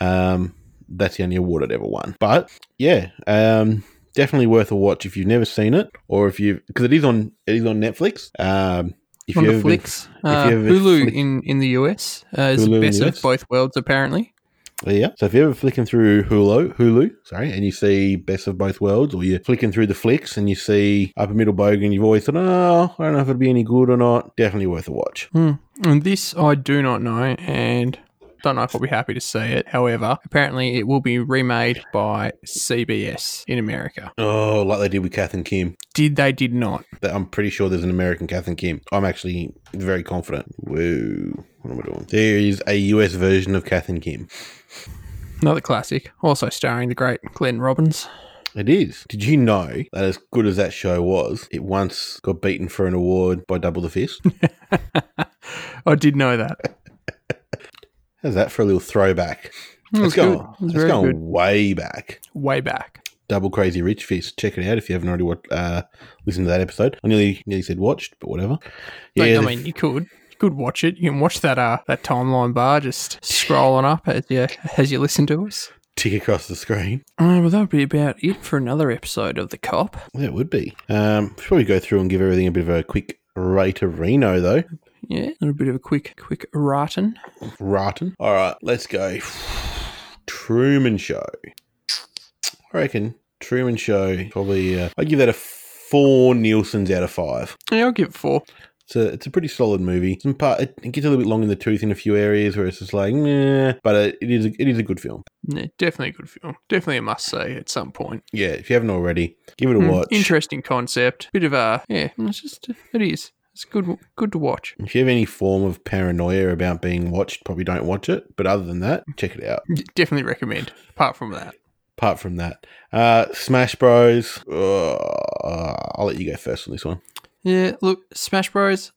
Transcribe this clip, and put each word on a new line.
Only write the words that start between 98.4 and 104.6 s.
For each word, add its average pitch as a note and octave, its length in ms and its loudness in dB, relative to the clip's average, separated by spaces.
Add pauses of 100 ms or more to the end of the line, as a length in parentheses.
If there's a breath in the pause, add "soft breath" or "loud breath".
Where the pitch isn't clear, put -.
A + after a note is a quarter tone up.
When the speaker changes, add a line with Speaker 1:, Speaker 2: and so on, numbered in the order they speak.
Speaker 1:
It's - 100 -10
a, A2+ 120 4
it's - 180 -8
a C#3 40 -10
pretty E3 180 -2
solid G#2+ 320 0
movie. F2+ 420 0
Some C#3 120 -2
part, C#3 260 0
it, C#3 220 -4
it B2 100 -10
gets C#3+ 140 -4
a D3 40 4
little C3 140 4
bit G2+ 40 0
long A2 140 2
in G#2+ 60 0
the G2 80 0
tooth G#2+ 260 -2
in G#2+ 100 0
a - 20 -2
few G#2 220 0
areas G#2 400 2
where G2 100 -2
it's F#2 140 -6
just F#2 120 -10
like, G2+ 220 0
"Meh," C#3 680 2
but G#2+ 120 2
it, G#2 260 2
it A#2+ 100 -4
is A2 160 2
a, - 20 0 (100)
it C#3 100 2